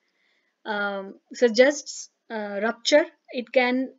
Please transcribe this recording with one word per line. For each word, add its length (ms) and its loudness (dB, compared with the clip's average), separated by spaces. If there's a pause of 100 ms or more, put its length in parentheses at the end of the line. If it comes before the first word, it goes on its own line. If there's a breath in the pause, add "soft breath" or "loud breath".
(640)
um, 500 -6 (180)
suggests, 760 2 (220)
uh, 300 -8
rupture. 440 2 (260)
It 200 -8
can 480 0